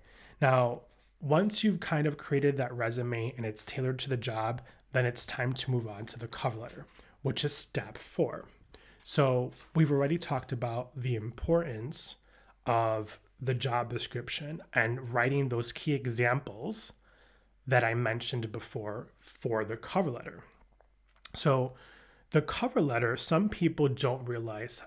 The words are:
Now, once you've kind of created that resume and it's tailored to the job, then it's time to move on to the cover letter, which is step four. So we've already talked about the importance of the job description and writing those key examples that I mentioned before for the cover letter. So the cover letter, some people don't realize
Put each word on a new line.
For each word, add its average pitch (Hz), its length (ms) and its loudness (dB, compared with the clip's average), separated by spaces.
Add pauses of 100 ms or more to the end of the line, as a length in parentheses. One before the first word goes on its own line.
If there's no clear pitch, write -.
(420)
Now, 127 420 4 (360)
once 180 460 2
you've 208 160 2
kind 147 260 2
of 147 80 0
created 143 420 2
that 123 160 -2
resume 120 640 -2
and 117 100 -4
it's 107 200 -6
tailored 131 340 -2
to 135 100 -6
the 131 60 0
job, 113 460 -2 (300)
then 127 140 4
it's 123 200 -2
time 123 260 -2
to 127 200 -4
move 117 160 0
on 104 180 -10
to - 120 -12
the 113 100 -8
cover 110 320 -4
letter, - 260 -14 (360)
which 131 220 -2
is 147 100 0
step - 440 -4
four. - 480 -4 (580)
So 127 480 2 (220)
we've 156 180 6
already 143 260 2
talked 139 360 -4
about 120 420 -4
the 123 200 -2
importance 123 1000 -2 (500)
of 110 540 2 (220)
the 127 120 0
job 120 380 0
description 135 680 -6 (120)
and 120 400 0
writing 135 360 2
those 117 240 -2
key - 180 -2
examples 123 1000 0 (760)
that 123 160 4
I 113 100 2
mentioned 117 600 -2
before 110 560 -8 (100)
for 110 460 -2
the 107 100 -4
cover 180 340 0
letter. - 360 -10 (880)
So 131 400 2 (560)
the 151 120 4
cover - 380 0
letter, 123 380 2
some 190 320 4
people 160 400 2
don't 127 400 0
realize 113 580 -6